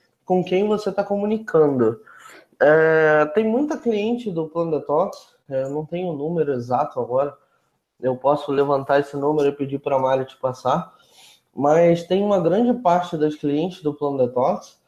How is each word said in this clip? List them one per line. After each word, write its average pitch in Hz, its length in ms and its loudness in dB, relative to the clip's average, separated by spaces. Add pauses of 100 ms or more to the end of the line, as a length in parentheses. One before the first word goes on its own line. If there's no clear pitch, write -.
(240)
com 180 180 2
quem 180 240 0
você 208 240 -2
tá 202 140 -2
comunicando. 165 960 0 (600)
É, 156 720 4
tem 220 100 2
muita 277 320 0
cliente 233 540 -2
do 165 180 -4
Plano 165 300 -2
Detox, - 580 -4 (120)
é, 135 160 -2
eu 135 60 -8
não 151 140 -6
tenho 175 240 -6
o 160 80 -6
número 151 360 -2
exato 127 460 -2
agora, 131 380 -2 (640)
eu 127 160 0
posso 143 340 0
levantar 139 500 2
esse 143 160 -6
número 143 320 2
e 143 40 0
pedir 139 260 -6
pra 139 200 -2
Mari 131 260 0
te - 120 -20
passar, 131 560 -4 (640)
mas 170 500 4
tem 190 180 0
uma 202 180 2
grande 202 340 2
parte 175 420 0
das 151 180 0
clientes 151 480 -4
do 147 120 -4
Plano 143 240 -4
Detox, 131 680 -2